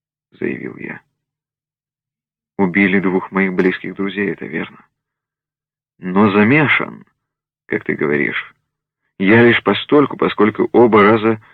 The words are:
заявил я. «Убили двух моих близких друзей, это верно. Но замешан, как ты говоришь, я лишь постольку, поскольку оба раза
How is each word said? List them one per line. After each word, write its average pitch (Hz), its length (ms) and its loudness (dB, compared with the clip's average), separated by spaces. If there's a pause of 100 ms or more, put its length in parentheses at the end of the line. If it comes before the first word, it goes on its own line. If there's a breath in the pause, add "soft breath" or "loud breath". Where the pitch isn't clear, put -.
(320)
заявил 67 440 -10
я. - 240 -14 (1600)
«Убили 98 420 0
двух 92 320 -4
моих 95 220 -2
близких 92 400 -4
друзей, 98 360 -6
это - 160 -10
верно. - 400 -12 (1120)
Но 95 320 0
замешан, 107 760 0 (600)
как - 180 -6
ты - 100 -4
говоришь, 71 600 -4 (640)
я 104 240 4
лишь 120 200 4
постольку, 135 540 0
поскольку 104 560 0
оба 110 300 6
раза 110 400 2 (120)